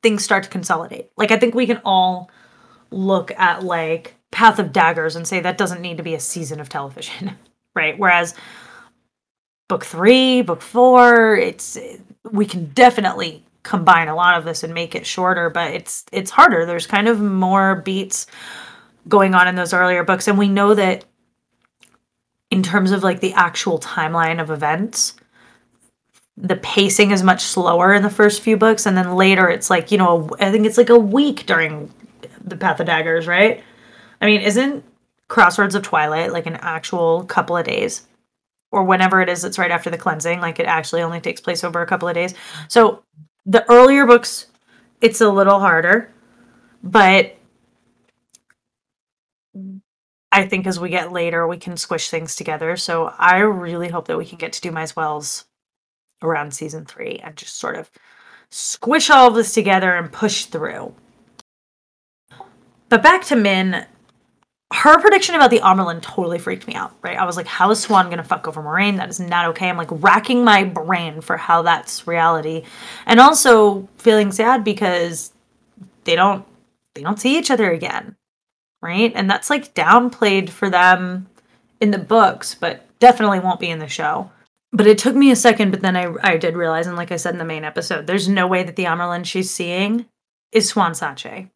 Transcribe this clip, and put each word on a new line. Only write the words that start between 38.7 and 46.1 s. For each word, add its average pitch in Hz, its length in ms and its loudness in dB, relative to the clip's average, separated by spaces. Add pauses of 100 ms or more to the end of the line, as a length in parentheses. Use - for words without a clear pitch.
Or 196 120 0
whenever 185 380 2
it 180 80 0
is, 170 140 -4
it's - 160 -8
right 175 120 -2
after 170 180 -4
the 165 80 -8
cleansing, 170 440 -6
like, 165 180 -8
it 165 60 -2
actually 165 360 -4
only 165 200 -8
takes 170 200 -10
place 175 220 -8
over 170 180 -6
a 170 60 -6
couple 175 200 -8
of 175 80 -6
days. 180 180 -6 (340)
So 226 360 2 (420)
the 220 240 0
earlier 262 360 8
books, - 420 4 (540)
it's 233 200 0
a 214 80 4
little 196 300 4
harder, 185 520 0 (720)